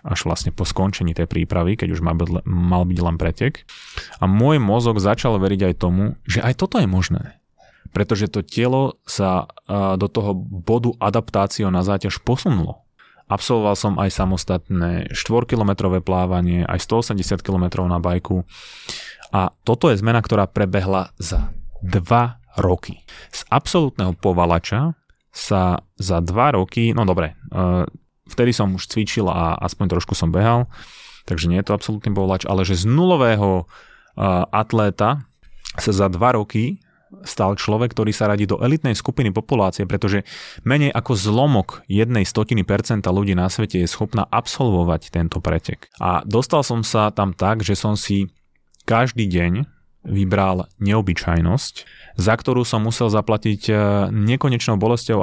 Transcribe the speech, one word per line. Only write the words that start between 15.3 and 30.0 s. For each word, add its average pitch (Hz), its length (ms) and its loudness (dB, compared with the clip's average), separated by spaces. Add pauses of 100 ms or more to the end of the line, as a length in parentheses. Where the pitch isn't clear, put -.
plávanie, 90 640 0
aj 87 160 -2
sto 113 240 0
osemdesiat 98 400 -2
kilometrov 92 480 -2
na 87 80 0
bajku. 90 480 -2 (880)
A 92 160 0 (160)
toto 143 240 4
je 104 80 2
zmena, 113 240 2
ktorá 101 240 2
prebehla 95 720 0
za - 320 0 (320)
dva 117 560 0 (160)
roky. - 480 -2 (320)
Z - 160 -10
absolútneho 127 640 0
povalača 90 800 2 (400)
sa 92 480 0 (160)
za 90 240 0
dva 107 320 2
roky, 113 400 0
no 113 80 2
dobre, 90 320 0
e, - 20 -20 (920)
vtedy 123 240 2
som 95 240 0
už - 80 -10
cvičil 107 400 -2
a 82 320 0
aspoň 90 400 -2
trošku - 160 -4